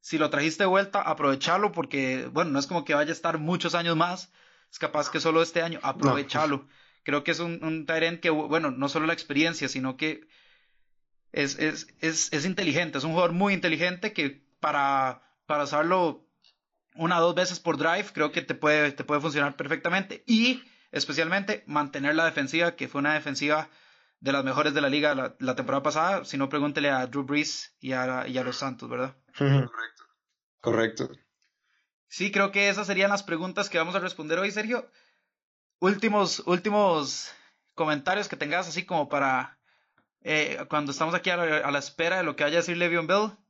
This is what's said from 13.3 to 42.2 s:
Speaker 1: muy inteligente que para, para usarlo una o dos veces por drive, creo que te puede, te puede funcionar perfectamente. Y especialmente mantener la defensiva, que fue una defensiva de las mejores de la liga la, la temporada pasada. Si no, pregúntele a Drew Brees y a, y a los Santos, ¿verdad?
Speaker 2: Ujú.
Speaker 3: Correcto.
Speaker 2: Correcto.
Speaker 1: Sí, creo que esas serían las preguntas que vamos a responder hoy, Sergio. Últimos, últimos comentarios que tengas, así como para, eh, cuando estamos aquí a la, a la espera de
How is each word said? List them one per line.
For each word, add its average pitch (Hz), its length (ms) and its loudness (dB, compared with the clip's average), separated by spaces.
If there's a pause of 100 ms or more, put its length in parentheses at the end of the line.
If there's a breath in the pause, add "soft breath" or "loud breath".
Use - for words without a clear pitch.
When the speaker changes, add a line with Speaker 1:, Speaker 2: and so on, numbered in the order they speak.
Speaker 1:
muy 196 220 2
inteligente 180 580 -2
que 143 320 -4 (160)
para, 139 640 0 (240 soft breath)
para 147 180 0
usarlo 156 600 0 (720)
una 165 240 0
o 165 40 6
dos 170 120 4
veces 180 260 0
por 160 160 0
drive, 170 360 0
creo 147 200 0
que 160 100 -2
te 139 120 -6
puede, 151 380 4
te 135 120 -10
puede 147 160 0
funcionar 143 360 -2
perfectamente. 175 680 -2
Y 240 360 4 (300 loud breath)
especialmente 165 760 -2
mantener 147 480 0
la 160 100 4
defensiva, 160 500 0
que - 140 -8
fue 139 120 -4
una 147 140 2
defensiva 151 540 0 (520 soft breath)
de 135 120 -2
las 139 120 2
mejores 143 280 2
de 147 80 2
la 143 80 2
liga 147 260 4
la, 131 240 -4
la 127 180 -2
temporada 135 260 -2
pasada. 160 420 0
Si - 140 -8
no, 135 100 0
pregúntele 143 420 0
a 127 160 0
Drew 135 180 -4
Brees 147 560 -4
y 131 120 -6
a, 127 340 -2
y 127 120 -4
a 127 60 -2
los 123 120 -6
Santos, 127 320 -8
¿verdad? 123 260 -6 (200)
Speaker 2:
Ujú. 139 360 4
Speaker 3:
Correcto. - 340 -14 (560)
Speaker 2:
Correcto. 113 500 0 (960)
Speaker 1:
Sí, 202 240 -4
creo 196 180 2
que 202 200 2
esas 196 180 -2
serían 196 220 2
las 202 120 0
preguntas 180 460 -4
que 175 100 -2
vamos 170 160 -2
a 190 60 0
responder 170 380 -4
hoy, 202 120 0
Sergio. 220 400 -4 (880 soft breath)
Últimos, 202 680 2
últimos 185 840 2 (440 loud breath)
comentarios 165 540 0
que - 80 -8
tengas, 156 300 -2
así 170 200 -8
como 151 240 -2
para, 131 480 0 (640)
eh, 147 480 -2
cuando 147 220 -2
estamos 160 220 -2
aquí 180 140 -2
a 175 80 0
la, 165 220 2
a 143 120 0
la 143 80 0
espera 165 380 -2
de 185 60 0